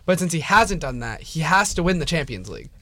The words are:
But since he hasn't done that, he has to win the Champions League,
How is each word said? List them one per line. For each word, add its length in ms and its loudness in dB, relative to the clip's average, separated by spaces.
But 140 2
since 140 0
he 80 -2
hasn't 400 4
done 180 -6
that, 220 -8
he 220 -8
has 320 2
to 100 0
win 160 2
the 60 -2
Champions 440 -4
League, 200 -12